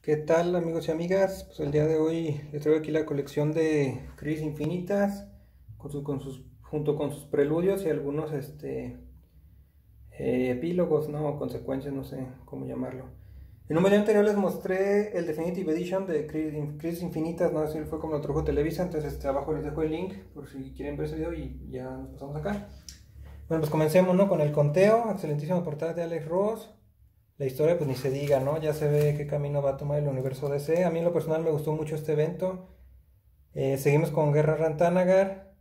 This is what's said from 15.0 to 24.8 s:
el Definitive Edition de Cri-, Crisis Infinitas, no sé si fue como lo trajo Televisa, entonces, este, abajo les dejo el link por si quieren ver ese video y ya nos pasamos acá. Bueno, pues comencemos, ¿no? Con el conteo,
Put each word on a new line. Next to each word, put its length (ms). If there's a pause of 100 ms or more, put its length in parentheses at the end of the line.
el 80
Definitive 460
Edition 340
de 220
Cri-, 500
Crisis 240
Infinitas, 520
no 120
sé 160
si 80
fue 120
como 100
lo 80
trajo 240
Televisa, 400
entonces, 300
este, 160
abajo 240
les 100
dejo 200
el 80
link 240 (180)
por 160
si 240
quieren 240
ver 80
ese 100
video 180
y 360
ya 160
nos 240
pasamos 260
acá. 320 (800)
Bueno, 140
pues 80
comencemos, 480
¿no? 100
Con 140
el 100
conteo, 600